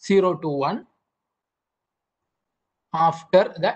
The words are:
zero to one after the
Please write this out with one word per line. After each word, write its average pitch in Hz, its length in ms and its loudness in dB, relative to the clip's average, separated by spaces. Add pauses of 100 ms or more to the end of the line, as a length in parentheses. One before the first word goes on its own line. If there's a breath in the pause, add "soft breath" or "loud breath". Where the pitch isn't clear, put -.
zero 190 340 2
to 160 120 -8
one 147 400 -6 (2000)
after 165 640 0
the 180 180 -2